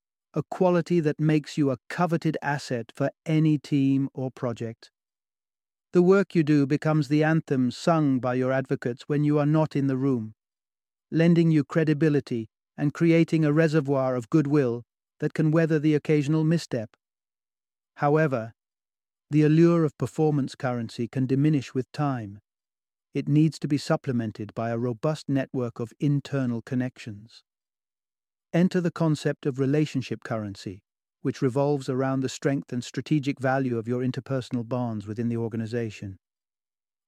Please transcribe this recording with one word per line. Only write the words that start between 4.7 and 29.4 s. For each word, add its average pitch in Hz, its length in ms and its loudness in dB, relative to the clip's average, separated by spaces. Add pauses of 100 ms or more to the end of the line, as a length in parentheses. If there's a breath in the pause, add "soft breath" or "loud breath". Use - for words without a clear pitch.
The 175 80 4
work 190 340 4
you 165 80 4
do 147 240 2
becomes 151 420 0
the 151 140 2
anthem 147 480 0
sung 151 480 0
by 123 140 -2
your 127 180 0
advocates 131 580 -4
when 147 160 0
you 147 140 2
are 147 60 2
not 156 320 2
in 139 120 0
the 131 100 -2
room, 123 340 -2 (800)
lending 165 400 4
you 147 140 4
credibility 147 840 0 (300)
and 147 160 -2
creating 165 500 4
a 147 80 4
reservoir 143 600 2
of 123 160 -6
goodwill 139 540 2 (360)
that 156 140 -4
can 156 160 2
weather 160 280 2
the 151 160 2
occasional 151 500 0
misstep. 151 520 -2 (1000)
However, 143 580 0 (760)
the 151 120 4
allure 165 420 6
of - 140 -4
performance 147 560 -2
currency 120 540 -6
can 131 180 -2
diminish 135 480 0
with 127 180 -6
time. 117 480 -6 (720)
It 139 160 -4
needs 151 300 4
to 151 100 -6
be 147 80 0
supplemented 117 800 -4
by 117 160 -4
a 117 80 -4
robust 123 500 -4
network 131 500 -4
of 117 220 -8
internal 135 640 -2
connections. 123 800 -8 (1120)
Enter 180 260 2
the 170 100 -2
concept 151 540 -2